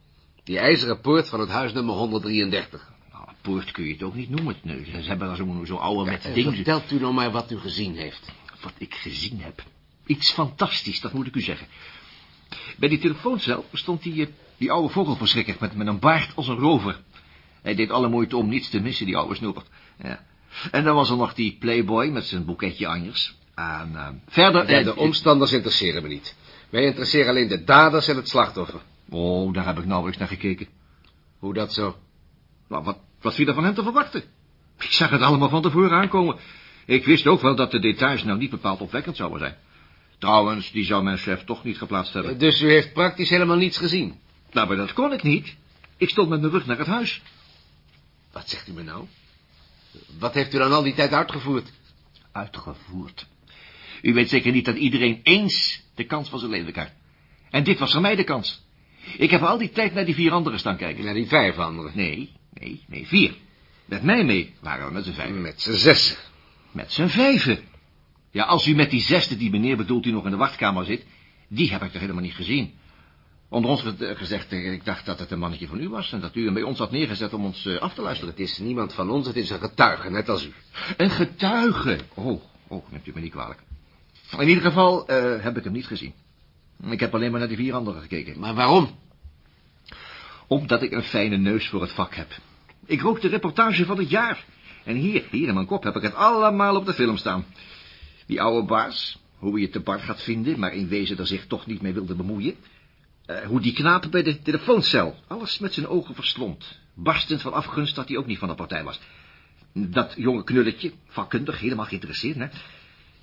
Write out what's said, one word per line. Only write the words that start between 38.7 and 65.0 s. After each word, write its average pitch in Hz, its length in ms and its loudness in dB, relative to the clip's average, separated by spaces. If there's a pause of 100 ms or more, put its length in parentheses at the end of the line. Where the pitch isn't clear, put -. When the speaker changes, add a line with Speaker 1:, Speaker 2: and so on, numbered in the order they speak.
Speaker 2:
opwekkend 127 360 -6
zouden 82 220 -6
zijn. 69 180 -6 (600)
Trouwens, 104 520 4
die 107 140 -2
zou 98 180 2
mijn 95 160 0
chef 92 260 -4
toch - 200 -8
niet 110 140 -6
geplaatst 95 340 -4
hebben. 123 260 -4
Speaker 1:
Dus 147 220 4
u 151 100 6
heeft 151 220 6
praktisch 180 380 0
helemaal 175 260 6
niets 180 220 2
gezien? 165 400 -2 (340)
Speaker 2:
Nou, 110 160 2
maar 98 80 0
dat 98 160 -2
kon 277 200 0
ik 262 100 -4
niet. 147 340 0 (400)
Ik - 120 2
stond 190 200 2
met 160 120 0
mijn 156 120 0
rug 170 140 0
naar 120 120 -2
het 147 80 -4
huis. 220 360 -2 (1120)
Speaker 1:
Wat - 160 -14
zegt - 200 -10
u - 40 -12
me 82 100 -12
nou? 80 220 -12 (1120)
Wat 117 160 -2
heeft 139 200 0
u 135 40 2
dan 135 140 6
al 151 100 6
die 139 120 0
tijd 147 180 4
uitgevoerd? 139 600 0 (600)
Speaker 2:
Uitgevoerd? - 920 -12 (760)
U 120 120 4
weet 120 140 4
zeker 123 240 2
niet 127 120 4
dat 117 120 0
iedereen 120 460 2
eens - 600 2 (120)
de 117 100 -6
kans 151 240 -6
van 131 100 -8
zijn 117 120 -6
leven 85 220 -4
krijgt. - 200 -8 (580)
En 143 140 2
dit 190 140 4
was 135 140 0
voor 147 80 2
mij 202 160 2
de 185 80 2
kans. - 420 -4 (500)
Ik - 140 2
heb 135 120 4
al 196 160 4
die 214 120 -2
tijd 208 240 0
naar 196 100 -2
die 165 100 0
vier 165 180 4
anderen 147 260 0
staan 95 180 -2
kijken. 85 280 -6
Speaker 1:
Naar 104 100 -4
die 110 120 -2
vijf 98 320 4
anderen? 82 360 -6
Speaker 2:
Nee, 95 380 -4 (200)
nee, - 340 -14
nee, 67 200 -14
vier. 185 280 4 (500)
Met - 180 -8
mij 208 220 4
mee 98 360 0
waren 69 260 -8
we 71 60 -8
met 95 120 -6